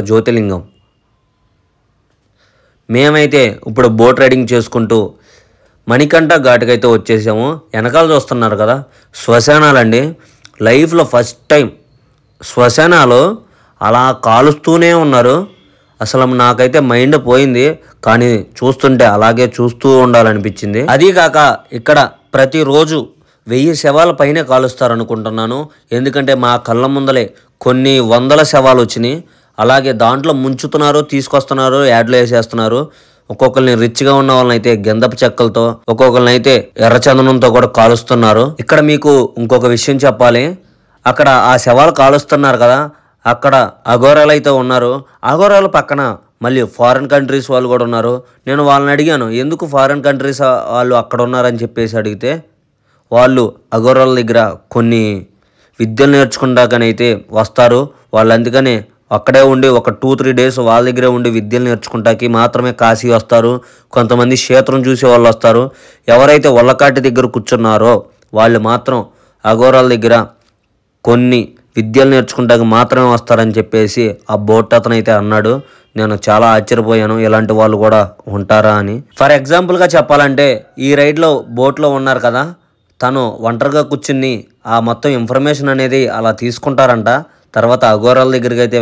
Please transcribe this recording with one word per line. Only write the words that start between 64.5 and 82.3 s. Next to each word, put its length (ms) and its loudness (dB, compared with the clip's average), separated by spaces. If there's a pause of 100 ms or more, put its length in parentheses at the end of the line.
చూసే 240 -2
వాళ్ళు 180 4
వస్తారు. 320 2 (520)
ఎవరైతే 420 4
వల్లకాటి 500 2
దగ్గర 260 0
కూర్చున్నారో 600 0 (420)
వాళ్ళు 220 2 (100)
మాత్రం 300 -2 (540)
అఘోరాల 420 4
దగ్గర 220 2 (920)
కొన్ని 320 2 (360)
విద్యలు 360 2
నేర్చుకుంటాకి 520 0 (100)
మాత్రమే 400 2
వస్తారని 420 0
చెప్పేసి 480 -2 (260)
ఆ 40 -2 (120)
బోట్ 300 2
అతను 200 0
అయితే 220 -2
అన్నాడు. 340 -2 (440)
నేను 180 -4 (100)
చాలా 300 2
ఆశ్చర్యపోయాను, 600 0 (120)
ఇలాంటి 320 0
వాళ్ళు 240 2
కూడా 180 4 (360)
ఉంటారా 440 0
అని. 140 -6 (240)
For 180 2
ఎగ్జాంపుల్‌గా 580 0
చెప్పాలంటే, 520 2 (400)
ఈ 20 -2 (120)
రైడ్లో 280 0 (300)
బోట్లో 300 0 (100)
ఉన్నారు 280 -2
కదా, 160 -2 (600)